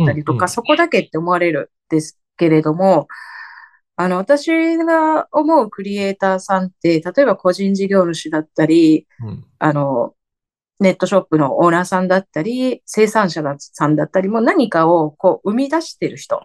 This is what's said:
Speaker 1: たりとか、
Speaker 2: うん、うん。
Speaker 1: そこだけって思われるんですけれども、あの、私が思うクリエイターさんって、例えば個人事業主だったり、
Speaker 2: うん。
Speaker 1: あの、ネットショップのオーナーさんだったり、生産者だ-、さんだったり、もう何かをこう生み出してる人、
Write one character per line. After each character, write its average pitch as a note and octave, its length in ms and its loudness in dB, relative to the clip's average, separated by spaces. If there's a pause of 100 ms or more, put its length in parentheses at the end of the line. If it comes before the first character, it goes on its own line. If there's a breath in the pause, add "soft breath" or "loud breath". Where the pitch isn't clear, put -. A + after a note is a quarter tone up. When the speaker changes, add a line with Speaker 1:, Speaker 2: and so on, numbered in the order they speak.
Speaker 1:
た D3+ 60 2
り D3 120 -4
と D3+ 80 -2
か、 B2 40 0
Speaker 2:
う - 40 -4
ん、 - 20 2
う - 20 2
ん。 F3 60 -2
Speaker 1:
そ A#3 120 -6
こ D4+ 140 2
だ E4+ 120 2
け G#3+ 120 0
っ D#3+ 80 -10
て - 80 -10
思 E3+ 140 -4
わ F3+ 80 2
れ F3 120 0
る C#3+ 220 -6 (160)
ん - 0 -
で D#3 140 0
す - 160 -16 (180)
け E3+ 140 2
れ D#3 100 4
ど D#3 140 -2
も、 F3+ 340 2 (920 loud breath)
あ F3+ 60 0
の、 F#3 120 -2
私 E4 580 0
が D#4+ 560 0
思 D4+ 280 2
う G#3+ 100 -4
ク - 120 -14
リ G3+ 140 -6
エ G3 140 -2
イ G3 60 -6
タ F#3+ 200 0
ー - 20 -6
さ F#3+ 220 -2
ん F#3 60 -4
っ F#3 40 -10
て、 E3 300 0
例 F3+ 240 0
え - 20 4
ば G3+ 80 2
個 F3+ 180 0
人 G3 220 -2
事 G3 140 -2
業 G3 160 2
主 D#3+ 260 -6
だ D#3+ 80 -2
っ D3+ 60 -4
た - 200 -2
り、 D#3 440 4 (120)
Speaker 2:
う A2+ 60 -10
ん。 A2 180 -14 (140)
Speaker 1:
あ D3+ 140 0
の、 C#3 420 -2 (640)
ネ F#3+ 120 4
ッ F3+ 60 -4
ト F#3 120 -4
シ F#3+ 80 0
ョ - 20 6
ッ F#3 40 2
プ D#3 140 -2
の C#3+ 220 0
オ E3+ 80 4
ー E3+ 60 4
ナ E3+ 80 0
ー F3+ 40 -4
さ F#3 140 -4
ん F#3 80 -2
だ F#3 120 2
っ F#3+ 60 -4
た D#3 200 -8
り、 B3+ 420 -4
生 G#3+ 220 0
産 G#3 200 0
者 D#3+ 140 -6
だ-、 C#3+ 160 -4
さ - 300 -4
ん D3+ 80 2
だ D3+ 80 0
っ - 40 -6
た F#3+ 120 0
り、 F#3+ 80 -4
も A3+ 100 -2
う A3 40 0
何 C#4+ 280 2
か E3 160 2
を E3 240 2
こ - 320 0
う F#3+ 80 -4
生 A3 60 -4
み C4+ 120 -2
出 D#4+ 120 -2
し - 180 -16
て C#3 100 -4
る A2 80 -10
人、 - 280 -8